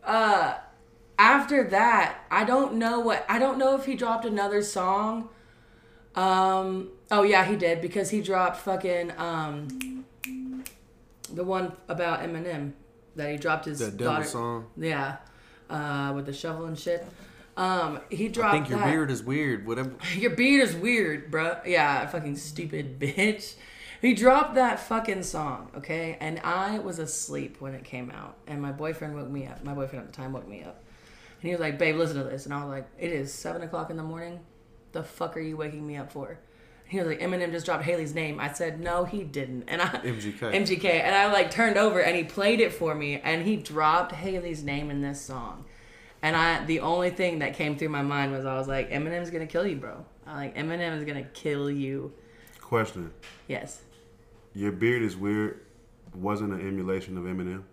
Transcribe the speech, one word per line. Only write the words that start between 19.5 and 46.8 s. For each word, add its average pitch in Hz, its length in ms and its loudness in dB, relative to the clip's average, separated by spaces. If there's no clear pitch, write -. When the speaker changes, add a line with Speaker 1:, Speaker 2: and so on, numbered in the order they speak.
Speaker 2:
Whatever. 127 260 -4
Speaker 1:
<laughs> 180 100 -4
Your 196 180 2
beard 254 360 6
is 165 80 -2
weird, 170 560 0
bruh. 165 340 -2
Yeah, 147 400 4
fucking 151 300 -6
stupid 143 640 -8
<laughs> - 20 -6
bitch. 196 540 0
He 247 100 6
dropped 262 440 6
that 240 220 4
fucking 220 440 -2
song, 151 520 -6
okay? 160 460 -6
And 156 240 -6
I 190 360 0
was 185 180 -6
asleep 147 640 -6
when 135 140 -10
it 131 80 -12
came 127 280 -10
out. - 260 -14
And 147 140 -8
my 139 120 -4
boyfriend 151 440 -6
woke 135 140 -10
me 139 160 -6
up. 123 180 -14
My 143 80 -8
boyfriend 135 320 -8
at - 80 -18
the - 40 -18
time 131 180 -8
woke 123 120 -10
me 95 160 -14
up. 87 200 -16
And 165 80 -6
he - 20 -2
was 175 100 -2
like, 151 180 -2
"Babe, 156 180 4
listen 156 220 0
to 135 60 -2
this." 131 200 -8
And 143 100 -8
I 143 80 -4
was 143 60 -8
like, 135 180 -8
"It 170 120 -4
is 139 220 -4
seven 165 300 -8
o'clock 165 280 -6
in 165 60 -8
the 160 60 -6
morning. 170 380 -10
The 160 100 -6
fuck 165 340 -8
are 165 40 -6
you 156 160 -6
waking 151 300 -6
me 147 100 -8
up 143 160 -10
for?" 135 160 -10
And 123 100 -14
he 190 100 -4
was 175 100 0
like, 151 120 -2
"Eminem 175 320 -2
just 165 120 -4
dropped 151 200 -2
Haley's 160 300 0
name." 156 240 -4
I 143 140 -4
said, 160 280 -4
"No, 175 240 0
he 196 200 -6
didn't." 131 420 -6
And 165 140 -4
I 175 240 0
Speaker 2:
M 117 160 -2
G 104 120 -4
K. 110 200 -4
Speaker 1:
M 202 140 2
G 196 100 2
K. 165 240 4
And 185 140 2
I, 202 180 6
like, 190 180 4
turned 214 280 4
over 202 240 6
and 170 140 4
he 175 80 2
played 202 360 2
it 196 140 6
for 156 200 0
me. 143 300 -2
And 160 220 0
he 214 100 4
dropped 156 560 2
Haley's 175 500 -4
name 143 280 -4
in 143 100 -2
this 139 220 -4
song. 117 420 -10
And 156 140 2
I, 165 280 4
the 160 160 2